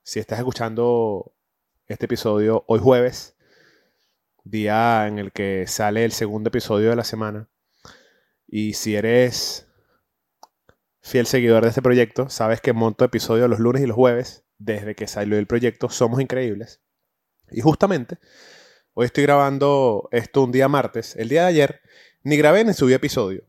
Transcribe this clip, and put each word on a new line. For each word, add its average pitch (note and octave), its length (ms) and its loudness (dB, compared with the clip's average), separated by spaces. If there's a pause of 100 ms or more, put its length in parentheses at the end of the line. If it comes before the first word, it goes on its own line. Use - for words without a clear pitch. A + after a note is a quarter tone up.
Si - 180 -10
estás A2 200 -8
escuchando A#2 960 -2 (500)
este G#2+ 200 -8
episodio G#2+ 640 0
hoy A2 120 2
jueves, B2 580 2 (1040)
día G#2+ 600 0
en G#2 140 -6
el G2 120 -8
que F#2+ 360 -4
sale A2 380 -2
el A2 60 -2
segundo G#2+ 360 -6
episodio A2 420 0
de A#2+ 60 2
la A#2 80 -4
semana, G#2+ 440 -8 (1000)
y G#2+ 260 -6
si G#2+ 220 -4
eres A#2 720 0 (1300)
fiel A#2+ 260 0
seguidor A2+ 340 4
de A#2 80 2
este B2 140 -4
proyecto, B2 460 2
sabes A2 300 -2
que A#2+ 140 0
monto A2+ 320 2
episodio A#2 420 0
los A2 120 0
lunes B2 240 2
y - 20 0
los A2 100 -2
jueves B2 480 0 (140)
desde G#2 380 -8
que G#2+ 100 -10
salió G#2 320 -4
el G#2 80 -2
proyecto A#2+ 440 -2
Somos A#2+ 300 -2
Increíbles. B2 640 -6 (680)
Y A2+ 100 -6
justamente D#3 560 0 (800)
hoy A#2+ 100 0
estoy C#3+ 200 0
grabando C#3 840 2
esto A#2+ 320 0
un B2 80 0
día C3 160 4
martes. C3 480 -2
El A2+ 140 -8
día D#3+ 140 2
de F#3 60 2
ayer D3 320 0 (420)
ni D3 140 0
grabé E3 280 4
ni G3+ 80 0
subí B2+ 200 4
episodio. A2+ 560 -2